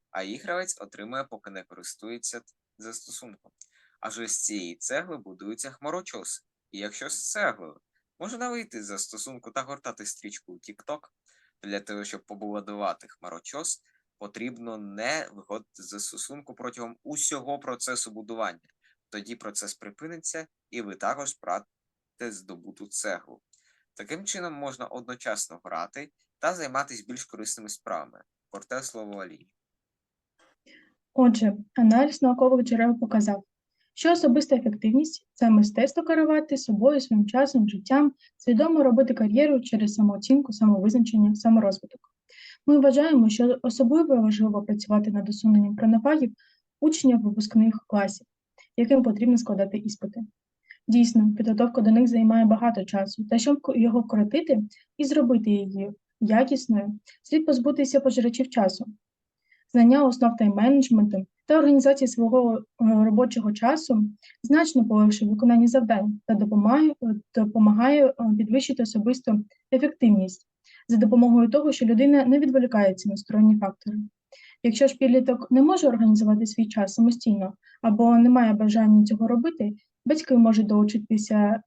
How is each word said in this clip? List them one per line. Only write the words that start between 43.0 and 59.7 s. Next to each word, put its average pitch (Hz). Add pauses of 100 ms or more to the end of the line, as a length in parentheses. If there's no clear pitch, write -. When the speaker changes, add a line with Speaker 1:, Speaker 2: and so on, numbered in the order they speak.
Speaker 2:
що 247
особливо 269
важливо 214
працювати 208
над 202
усуненням 208
хронопагів 226 (480)
учнів 269
випускних 220
класів, 196 (500)
яким 247
потрібно 233
складати 196
іспити. 214 (680)
Дійсно, 226
підготовка 226
до 214
них 233
займає 226
багато 214
часу, 202
та 233
щоб 285
ко-, 269
його 233
вкоротити 226 (360)
і 294
зробити 254
її 196 (280)
якісною, 220 (240)
слід 311
позбутися 277
пожирачів 254
часу. 202 (840)